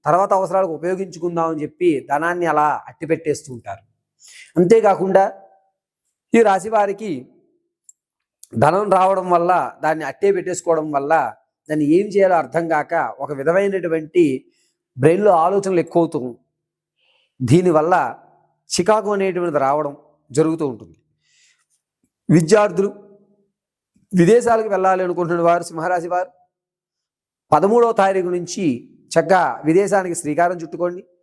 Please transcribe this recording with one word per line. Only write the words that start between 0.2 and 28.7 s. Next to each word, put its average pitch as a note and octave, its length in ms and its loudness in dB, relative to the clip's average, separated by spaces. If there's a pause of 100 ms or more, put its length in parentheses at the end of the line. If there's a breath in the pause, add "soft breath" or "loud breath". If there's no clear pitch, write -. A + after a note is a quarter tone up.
అవసరాలకు F#3+ 380 -2
ఉపయోగించుకుందామని E3+ 840 -4
చెప్పి E3 240 -4 (220)
ధనాన్ని E3+ 420 -2
అలా D3+ 140 2 (240)
అట్టి B2+ 220 -16
పెట్టేస్తూ D3 440 -6
ఉంటారు. G2+ 260 -14 (760 loud breath)
అంతేకాకుండా F#3+ 640 4 (1080)
ఈ A#3 140 6
రాశి F#3+ 280 0
వారికి G3+ 340 -2 (1500)
ధనం F3+ 220 2 (120)
రావడం F#3 380 2
వల్ల E3+ 160 2 (320)
దాన్ని D#3 260 -2
అట్టే G3+ 260 -2
పెట్టేసుకోవడం E3+ 520 -4 (100)
వల్ల C#3+ 160 0 (560)
దాన్ని D3+ 180 0 (100)
ఏం G3+ 160 2
చేయాలో F#3 300 4
అర్థం E3 300 -4
కాక D3+ 200 -2 (300)
ఒక C3+ 160 -10
విధమైనటువంటి E3+ 840 0 (720)
బ్రెయిన్లో F3+ 360 4 (120)
ఆలోచనలు F#3 400 0
ఎక్కువ F3 180 0
అవుతూ, D#3+ 180 -4 (1160)
దీనివల్ల D#3 540 4 (760)
చికాకు G#3 480 0
అనేటువంటిది F3 500 -2
రావడం C#3+ 280 -2 (360)
జరుగుతూ D#3+ 400 0
ఉంటుంది. G#2 260 -18 (1300)
విద్యార్థులు F#3 640 2 (1200)
విదేశాలకు A3 600 2
వెళ్ళాలి F#3 320 0
అనుకుంటున్న E3+ 460 -2
వారు E3+ 180 0
సింహరాశి E3+ 440 -4
వారు F3+ 180 -4 (1200)
పదమూడవ A3+ 400 2 (100)
తారీఖు F#3+ 320 0
నుంచి F3+ 300 -8 (480)